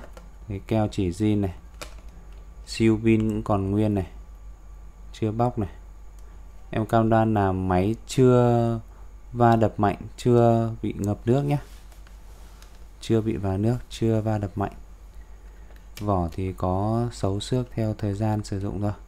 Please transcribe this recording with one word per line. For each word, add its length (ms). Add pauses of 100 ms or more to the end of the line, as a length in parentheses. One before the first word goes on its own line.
(500)
Cái 180
keo 240
chỉ 180
zin 320
này. 120 (1120)
Siêu 360
pin 260
cũng 140
còn 280
nguyên 240
này. 120 (1040)
Chưa 180
bóc 280
này. 100 (1000)
Em 140
cam 240
đoan 240
là 180
máy 440 (120)
chưa 720 (540)
va 220
đập 240
mạnh, 180 (200)
chưa 540 (100)
bị 160
ngập 280
nước 160
nhá. 160 (1400)
Chưa 200
bị 140
va 220
nước, 200 (120)
chưa 320
va 160
đập 180
mạnh. 180 (1300)
Vỏ 320
thì 220
có 600
xấu 260
xước 320
theo 260
thời 160
gian 300
sử 160
dụng 220
thôi. 100 (160)